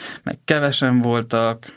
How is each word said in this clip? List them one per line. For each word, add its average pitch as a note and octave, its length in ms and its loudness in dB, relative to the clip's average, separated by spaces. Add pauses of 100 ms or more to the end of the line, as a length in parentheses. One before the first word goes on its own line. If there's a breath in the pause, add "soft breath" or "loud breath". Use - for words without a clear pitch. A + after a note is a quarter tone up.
(240 loud breath)
Meg - 220 -6
kevesen C#3 560 2
voltak, A#2 640 0 (120)